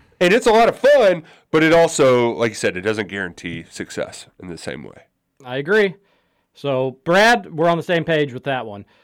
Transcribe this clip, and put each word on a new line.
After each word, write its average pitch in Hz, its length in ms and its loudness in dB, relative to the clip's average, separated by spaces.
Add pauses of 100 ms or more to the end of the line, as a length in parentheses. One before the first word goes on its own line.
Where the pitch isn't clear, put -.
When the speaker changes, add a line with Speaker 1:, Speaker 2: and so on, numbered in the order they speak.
(220)
Speaker 1:
And 180 120 2
it's 233 140 0
a 226 40 4
lot 226 160 4
of 180 100 -2
fun, 233 460 4 (280)
but 156 100 2
it 156 100 4
also, 135 600 4
like 113 180 -2
you 107 60 -10
said, 98 200 -4
it 92 60 -8
doesn't 104 260 -4
guarantee 87 640 -10
success - 560 -12 (160)
in 92 80 -16
the 82 80 -14
same 71 260 -14
way. 50 200 -20 (420)
Speaker 2:
I 127 120 -10
agree. 190 380 -2 (600)
So, 131 480 -6
Brad, 196 500 0
we're 165 160 0
on 170 80 0
the 156 60 -8
same 165 200 -2
page 151 300 -2
with 123 120 -14
that 127 200 -6
one. 101 200 -16 (180)